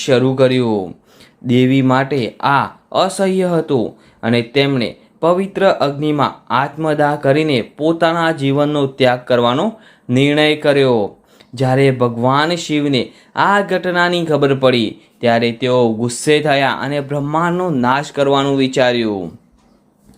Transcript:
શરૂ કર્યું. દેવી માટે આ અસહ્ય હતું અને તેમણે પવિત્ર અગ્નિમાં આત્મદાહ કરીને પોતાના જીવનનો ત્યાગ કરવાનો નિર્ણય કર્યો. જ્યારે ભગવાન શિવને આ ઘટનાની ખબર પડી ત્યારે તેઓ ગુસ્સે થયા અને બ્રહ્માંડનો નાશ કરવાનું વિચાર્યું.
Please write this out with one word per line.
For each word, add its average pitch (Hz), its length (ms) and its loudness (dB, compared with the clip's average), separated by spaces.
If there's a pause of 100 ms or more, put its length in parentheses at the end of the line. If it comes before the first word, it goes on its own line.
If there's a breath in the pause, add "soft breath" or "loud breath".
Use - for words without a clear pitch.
શરૂ 131 340 0
કર્યું. 120 580 0 (480 soft breath)
દેવી 127 400 2
માટે 135 400 0 (300)
આ 131 140 2 (360)
અસહ્ય 185 480 0
હતું 147 420 -2 (320 soft breath)
અને 117 180 0 (140)
તેમણે 139 340 0 (260 soft breath)
પવિત્ર 180 480 -2 (220)
અગ્નિમાં 143 480 -2 (200)
આત્મદાહ 147 680 0
કરીને 147 340 2 (220)
પોતાના 165 540 0
જીવનનો 143 560 0
ત્યાગ 127 380 0
કરવાનો 120 380 2 (460 loud breath)
નિર્ણય 147 540 2
કર્યો. 139 340 4 (560 soft breath)
જ્યારે 127 380 2
ભગવાન 123 600 0 (120)
શિવને 147 380 0 (340 loud breath)
આ 185 260 2
ઘટનાની 175 680 -2
ખબર 139 240 2 (100)
પડી 120 260 2 (320 soft breath)
ત્યારે 117 280 2 (120)
તેઓ 127 180 0 (140)
ગુસ્સે 120 460 -2
થયા 139 420 0
અને 143 200 -4
બ્રહ્માંડનો 156 680 -2 (160)
નાશ 139 260 0
કરવાનું 139 500 0
વિચાર્યું. 120 720 -2 (880 soft breath)